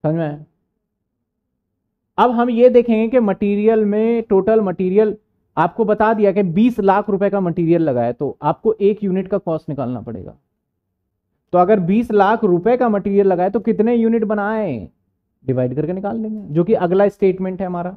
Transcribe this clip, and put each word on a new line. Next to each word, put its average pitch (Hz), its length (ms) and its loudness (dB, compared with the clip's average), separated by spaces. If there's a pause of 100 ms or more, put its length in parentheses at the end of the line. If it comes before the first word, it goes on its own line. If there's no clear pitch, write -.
समझ 156 100 -2
में 165 80 -2
आया? 151 220 -8 (1700)
अब 233 120 4
हम 240 200 0
ये 240 200 4
देखेंगे 226 380 2
कि 247 120 2
material 208 640 0
में, 220 380 0
total 214 400 2
material 190 540 0 (400)
आपको 175 280 0
बता 214 300 2
दिया 202 180 2
कि 202 120 0
बीस 214 360 0
लाख 196 300 2
रुपए 196 200 0
का 196 100 -2
material 170 420 0
लगा 127 200 0
है 120 100 -2
तो 131 300 -6
आपको 165 380 -2
एक 202 240 0
unit 185 240 -2
का 202 120 -2
cost 160 280 -6
निकालना 127 320 -6
पड़ेगा। 104 340 -14 (1160)
तो 175 60 2
अगर 190 240 4
बीस 214 300 0
लाख 208 320 2
रुपए 185 320 2
का 247 120 0
material 202 380 0
लगा 180 160 2
है 190 80 0
तो 220 100 -4
कितने 220 340 0
unit 226 300 0
बनाए, 202 640 -4 (560)
Divide 127 320 -2
करके 151 160 -4
निकाल 202 260 -6
लेंगे, 214 260 -8
जो 165 200 0
कि 214 100 2
अगला 185 340 2
statement 185 520 -2
है 190 60 -6
हमारा। 180 300 -8